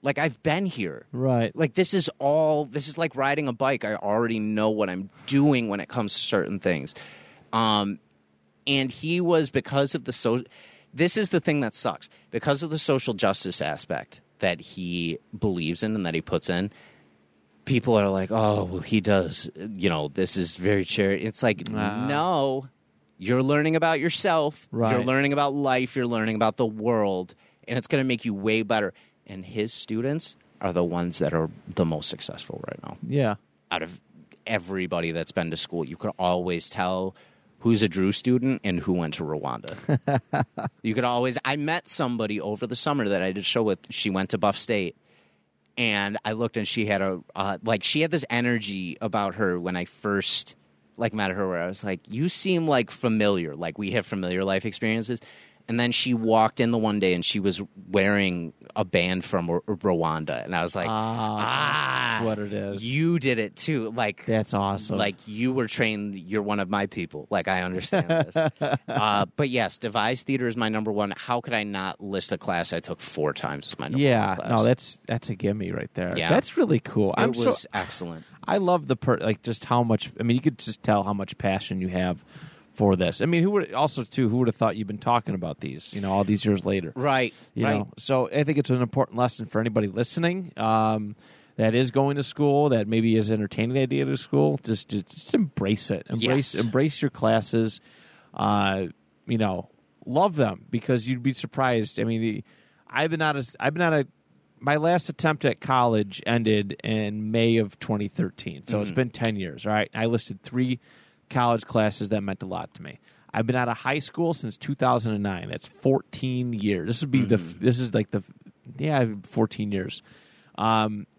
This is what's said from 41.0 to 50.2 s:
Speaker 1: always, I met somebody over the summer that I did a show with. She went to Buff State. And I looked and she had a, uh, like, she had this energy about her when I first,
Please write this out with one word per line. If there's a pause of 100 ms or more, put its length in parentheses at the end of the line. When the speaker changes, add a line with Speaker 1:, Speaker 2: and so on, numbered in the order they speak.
Speaker 1:
always,
I
met
somebody
over
the
summer
that
I
did
a
show
with. (100)
She
went
to
Buff
State. (800)
And
I
looked
and
she
had
a, (160)
uh,
like,
she
had
this
energy
about
her
when
I
first, (400)